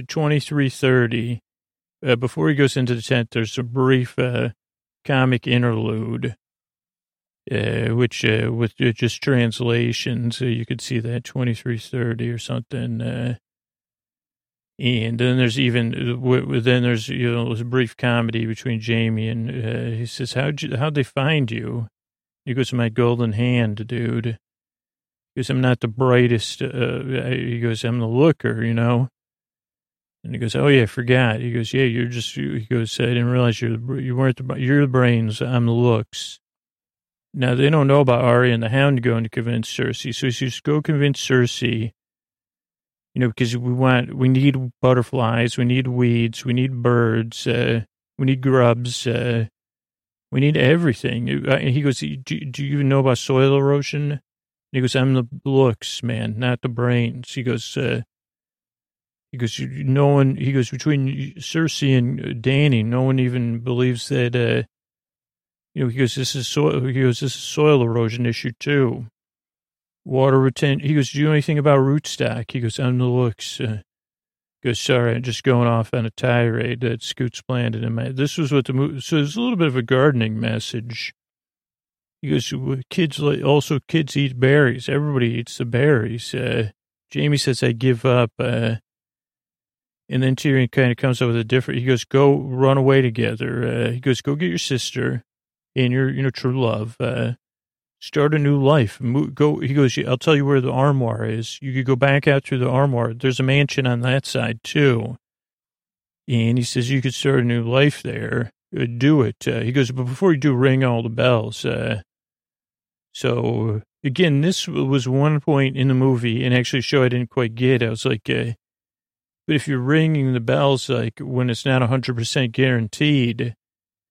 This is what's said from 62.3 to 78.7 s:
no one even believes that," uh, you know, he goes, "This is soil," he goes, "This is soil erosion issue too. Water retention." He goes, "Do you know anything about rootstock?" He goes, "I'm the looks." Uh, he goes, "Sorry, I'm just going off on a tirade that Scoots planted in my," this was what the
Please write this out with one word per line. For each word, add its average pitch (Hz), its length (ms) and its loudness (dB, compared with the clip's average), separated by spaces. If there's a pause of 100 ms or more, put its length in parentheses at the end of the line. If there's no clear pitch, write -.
no 120 160 0
one 131 180 2
even 120 400 -2
believes 123 480 -2
that," 123 280 0
uh, 117 280 2 (1120)
you 143 80 -2
know, 127 60 0
he 117 80 -4
goes, 131 180 0
"This 135 180 -4
is 131 140 -6
soil," 147 380 0
he 135 80 -4
goes, 127 260 2
"This 131 160 -4
is - 60 -14
soil 151 420 4
erosion 117 420 0
issue 117 320 -4
too. 127 500 0 (960)
Water 135 360 4
retention." 135 480 0
He 151 80 2
goes, 139 160 2
"Do 143 80 -6
you 147 60 2
know 156 60 2
anything 151 280 2
about 143 200 6
rootstock?" 127 720 -2
He 127 80 -6
goes, 117 200 -4
"I'm 127 180 0
the 127 80 0
looks." 123 560 -2
Uh, 110 200 -4 (800)
he 131 80 -2
goes, 113 100 -2
"Sorry, 120 360 0
I'm 120 60 -4
just 123 220 -8
going 120 240 4
off 113 260 0
on 120 120 -2
a 110 60 -6
tirade 120 720 0
that 120 220 -4
Scoots - 380 -6
planted 117 420 -4
in 117 100 -2
my," 120 160 -4
this 135 280 -2
was 147 140 0
what 139 140 4
the 131 80 -4